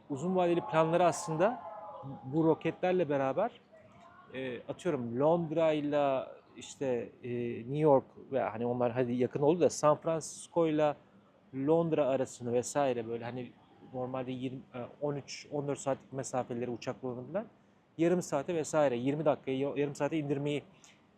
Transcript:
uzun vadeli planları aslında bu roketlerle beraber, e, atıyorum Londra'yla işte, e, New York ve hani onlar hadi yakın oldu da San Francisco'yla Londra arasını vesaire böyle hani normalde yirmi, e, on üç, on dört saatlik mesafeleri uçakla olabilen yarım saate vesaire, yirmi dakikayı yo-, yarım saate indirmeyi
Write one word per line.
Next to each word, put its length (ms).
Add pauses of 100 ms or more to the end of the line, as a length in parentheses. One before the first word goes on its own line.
(120)
uzun 260
vadeli 240
planları 440
aslında 580 (600)
bu 200
roketlerle 640
beraber, 520 (760)
e, 280
atıyorum 580
Londra'yla 1120 (240)
işte, 560 (100)
e, 80 (280)
New 200
York 260 (280)
ve 80
hani 260
onlar 260
hadi 200
yakın 300
oldu 180
da 100
San 260
Francisco'yla 1000 (580)
Londra 520
arasını 460
vesaire 560
böyle 160
hani 280 (400)
normalde 400
yirmi, 280 (140)
e, 40 (220)
on 160
üç, 360
on 160
dört 100
saatlik 340
mesafeleri 580
uçakla 380
olabilen 380 (520)
yarım 240
saate 320
vesaire, 420
yirmi 280
dakikayı 340
yo-, 180
yarım 180
saate 240
indirmeyi 460 (540)